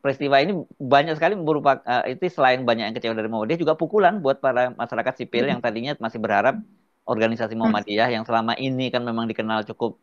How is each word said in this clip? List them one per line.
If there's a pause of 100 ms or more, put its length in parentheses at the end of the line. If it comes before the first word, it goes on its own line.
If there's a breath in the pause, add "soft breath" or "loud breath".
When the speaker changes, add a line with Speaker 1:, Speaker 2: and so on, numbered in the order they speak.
Speaker 1:
peristiwa
ini (240)
banyak
sekali
merupakan,
eh,
itu
selain
banyak
yang
kecewa
dari
Muhammadiyah,
juga
pukulan
buat
para
masyarakat
sipil
Speaker 2:
Hmm.
Speaker 1:
yang
tadinya
masih
berharap (480)
organisasi
Speaker 2:
Hmm.
Speaker 1:
Muhammadiyah
yang
selama
ini
kan
memang
dikenal
cukup